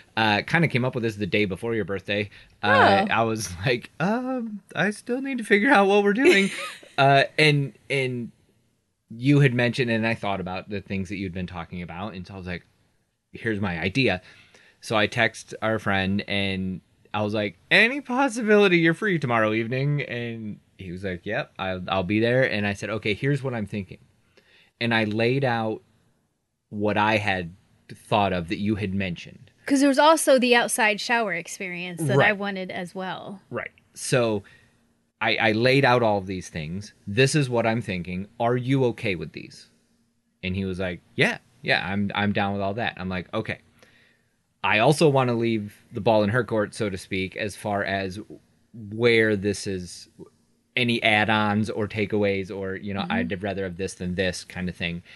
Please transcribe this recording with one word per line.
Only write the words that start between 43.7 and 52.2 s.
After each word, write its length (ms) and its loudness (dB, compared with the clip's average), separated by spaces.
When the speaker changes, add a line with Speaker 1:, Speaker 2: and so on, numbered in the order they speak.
Speaker 1:
I 180 2
also 280 6
wanna 260 4
leave 480 -2
the 100 -8
ball 220 6
in 60 2
her 140 2
court, 300 -2
so 160 -4
to 80 -6
speak, 380 -6
as 200 -6
far 280 -2
as 340 -4
where 460 4
this 300 -2
is, 420 -8
any 260 0
add-ons 680 2
or 160 -4
takeaways 640 -2